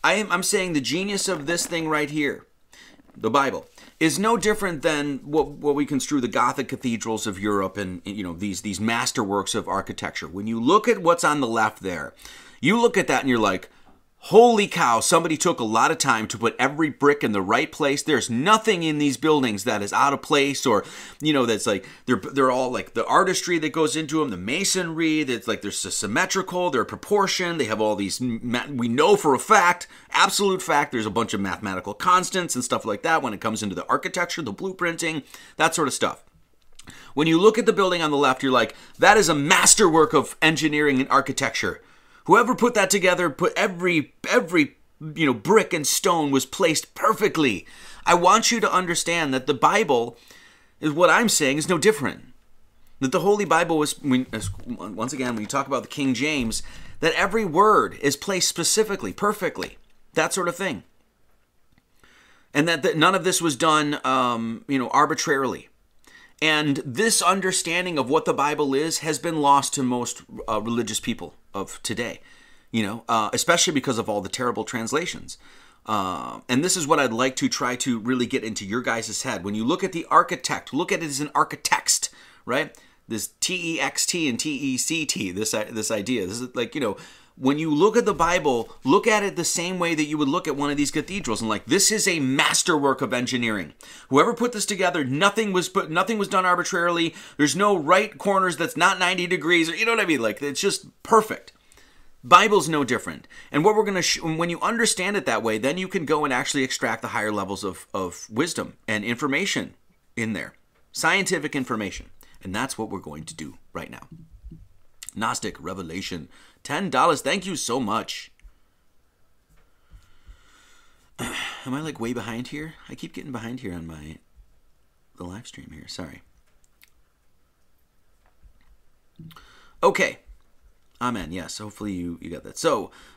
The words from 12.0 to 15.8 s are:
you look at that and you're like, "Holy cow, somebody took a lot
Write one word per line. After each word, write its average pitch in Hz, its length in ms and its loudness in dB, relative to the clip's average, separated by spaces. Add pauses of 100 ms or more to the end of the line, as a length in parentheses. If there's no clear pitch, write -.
you 202 180 4
look 233 160 4
at 190 120 2
that 131 140 2
and 135 80 -2
you're 123 100 4
like, 98 320 0 (580)
"Holy 220 380 8
cow, 131 340 2
somebody 165 360 2
took 170 220 0
a 123 40 -2
lot 113 280 2